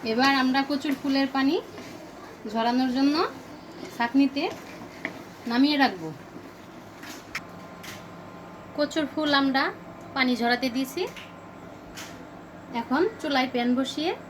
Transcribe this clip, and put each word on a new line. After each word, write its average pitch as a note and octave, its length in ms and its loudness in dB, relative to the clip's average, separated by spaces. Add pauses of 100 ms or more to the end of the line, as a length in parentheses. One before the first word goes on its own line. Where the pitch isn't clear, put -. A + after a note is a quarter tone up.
(120)
এবার C4 220 6 (100)
আমরা C4 160 6 (100)
কচুর C#4+ 300 0
ফুলের C4+ 360 2
পানি C#4 200 4 (960)
ঝরানোর A#3+ 460 4
জন্য C#4+ 180 6 (800)
ছাঁকনিতে C4+ 480 4 (1080)
নামিয়ে C#4 320 8
রাখব। F#3+ 200 2 (2750)
কচুর D4 340 0
ফুল D#4 180 0 (120)
আমরা C4+ 220 4 (520)
পানি B3+ 160 4 (100)
ঝরাতে A#3+ 340 2
দিয়েছি। C4+ 260 -2 (1800)
এখন C4 200 2 (200)
চুলায় C4+ 320 2
প্যান A#3+ 240 2
বসিয়ে D4+ 340 0 (180)